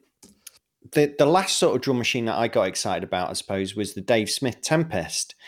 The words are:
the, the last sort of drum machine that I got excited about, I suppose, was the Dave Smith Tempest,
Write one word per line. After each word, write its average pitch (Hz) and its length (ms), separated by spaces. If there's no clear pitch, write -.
the, 143 260
the 147 80
last 185 320
sort 147 160
of 127 80
drum 127 160
machine 117 280
that 113 100
I 117 120
got 98 200
excited 92 340
about, 90 280
I - 20
suppose, 98 420
was 104 200
the 101 60
Dave 110 300
Smith - 320
Tempest, 156 720